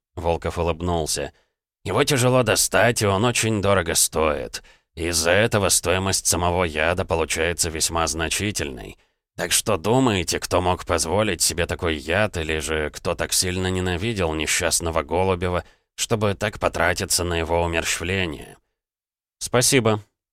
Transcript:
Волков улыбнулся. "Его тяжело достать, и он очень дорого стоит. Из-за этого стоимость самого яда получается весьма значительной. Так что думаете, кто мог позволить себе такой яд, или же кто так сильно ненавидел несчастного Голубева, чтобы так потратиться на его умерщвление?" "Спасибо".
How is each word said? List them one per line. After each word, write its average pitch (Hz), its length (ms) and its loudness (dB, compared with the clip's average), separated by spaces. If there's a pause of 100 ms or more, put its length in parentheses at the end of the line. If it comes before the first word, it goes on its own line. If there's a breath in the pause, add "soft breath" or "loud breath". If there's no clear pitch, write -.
(160)
Волков 82 420 -2
улыбнулся. 82 760 -2 (520)
"Его 101 200 2
тяжело 127 380 4
достать, 107 640 2
и - 20 4
он 98 180 2
очень 113 380 0
дорого 92 320 2
стоит. 76 720 0 (320 soft breath)
Из-за 82 340 0
этого 101 400 4
стоимость 92 560 0
самого 87 380 2
яда 85 420 0
получается 82 640 0
весьма 80 380 -2
значительной. 80 920 -4 (400)
Так 87 140 -4
что - 260 0
думаете, 101 600 2
кто - 200 0
мог 90 280 0
позволить 87 560 0
себе 82 240 0
такой 82 280 -2
яд, 87 420 -2
или 80 200 -2
же 76 320 -2
кто 87 240 -4
так 80 180 -6
сильно 92 380 -2
ненавидел 92 640 -2
несчастного 80 680 0
Голубева, 90 600 0 (320 soft breath)
чтобы 107 380 -2
так 104 260 -4
потратиться 87 640 0
на 87 120 -2
его 85 260 0
умерщвление?" 85 960 -4 (800)
"Спасибо". 113 640 2 (300)